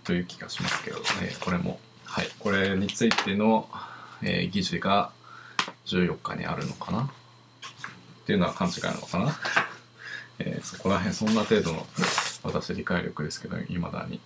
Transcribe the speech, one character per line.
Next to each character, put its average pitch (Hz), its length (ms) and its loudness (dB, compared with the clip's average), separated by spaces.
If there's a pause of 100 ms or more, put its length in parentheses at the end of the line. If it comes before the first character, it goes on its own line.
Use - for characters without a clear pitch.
と - 80 0
い 90 80 4
う 90 40 -4
気 - 140 -12
が - 100 -12
し - 140 -6
ま 90 60 0
す - 160 -2
け - 80 -6
ど、 - 60 -6 (240)
え 92 120 -2
ー、 - 100 -8
こ 92 60 0
れ 90 80 2
も。 - 220 -2 (240)
は - 180 -2
い。 - 60 -2 (100)
こ 104 140 0
れ 95 240 4
に 101 100 4
つ - 180 2
い 113 60 8
て 98 240 2
の、 110 340 6 (540)
え 90 200 2
ー、 90 80 0
議 98 120 2
事 87 160 0
が 98 320 4 (760)
十 92 200 4
四 78 100 0
日 - 200 -6
に - 100 -4
あ 82 80 -2
る - 120 -4
の - 80 -6
か - 180 -6
な？ 107 100 2
っ 143 40 0 (1200)
て 104 60 2
い 101 40 6
う - 20 6
の 87 80 6
は - 60 0
勘 92 160 0
違 90 100 -4
い - 40 -4
な 87 100 0
の - 80 -4
か - 180 -2
な？ 123 180 2 (500)
<laughs> - 520 -14
え - 240 -4
ー、 - 20 -12
そ - 160 -10
こ 92 100 0
ら 98 80 4
辺、 92 140 2
そ 107 160 0
ん 110 60 4
な 110 80 4
程 104 200 4
度 82 100 0
の 80 120 -4 (600)
私 - 300 -2
理 90 100 -4
解 87 180 0
力 - 220 -4
で 76 80 -4
す - 100 -8
け - 60 -10
ど、 90 80 -4
未 90 240 -4 (100)
だ - 180 -4
に - 180 -8